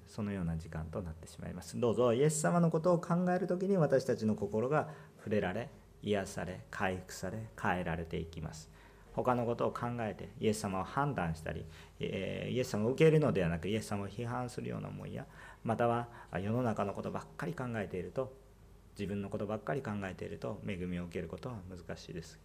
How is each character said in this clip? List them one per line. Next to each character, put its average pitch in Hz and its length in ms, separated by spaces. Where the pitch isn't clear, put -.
そ - 160
の 101 80
よ 98 100
う - 20
な 82 120
時 82 140
間 80 160
と 82 140
な 85 120
っ - 20
て - 140
し - 100
ま - 100
い 90 60
ま 90 80
す。 - 160
ど 117 140
う - 20
ぞ 120 180
イ 120 80
エ 147 80
ス 156 120
様 175 180
の 170 100
こ 160 120
と 175 120
を 175 60
考 170 160
え 180 80
る 180 80
時 185 220
に 196 80
私 139 280
た 120 120
ち 110 100
の 107 80
心 107 340
が 147 200
触 - 120
れ 104 100
ら 92 120
れ、 113 180
癒 101 240
さ 92 180
れ、 95 240
回 95 280
復 - 180
さ 92 160
れ、 107 80
変 92 200
え - 20
ら 82 100
れ 82 120
て - 100
い 82 80
き 80 160
ま 78 120
す。 - 160
他 120 220
の 120 120
こ 117 100
と 135 100
を 104 60
考 - 140
え 107 140
て - 140
イ 110 80
エ 107 60
ス 107 80
様 95 200
を 90 40
判 139 280
断 85 220
し 80 60
た - 100
り、 - 140
え 95 520
ー、 - 20
イ 120 80
エ 123 40
ス - 60
様 104 160
を 123 40
受 131 80
け 160 80
入 160 60
れ 156 60
る 151 80
の 110 60
で 92 100
は 85 60
な 85 100
く、 90 100
イ 104 60
エ 110 60
ス 107 60
様 101 180
を 101 40
批 117 180
判 123 220
す 120 120
る 120 80
よ 117 100
う - 20
な 101 80
思 98 180
い 98 80
や、 117 120
ま 113 120
た 120 120
は 117 180
世 101 120
の 123 100
中 104 220
の 98 100
こ 104 80
と 101 80
ば 98 120
っ - 0
か - 80
り 85 80
考 127 120
え 101 140
て - 80
い 90 60
る 87 100
と、 127 200
自 101 100
分 101 160
の 98 60
こ 107 100
と 107 80
ば 110 100
っ - 40
か - 140
り 147 80
考 110 100
え 92 100
て 92 100
い 95 40
る 92 100
と 113 280
恵 101 120
み 90 200
を 87 60
受 85 80
け 95 80
る 82 80
こ 80 100
と 127 100
は 127 60
難 90 280
し - 120
い - 40
で 165 100
す。 - 220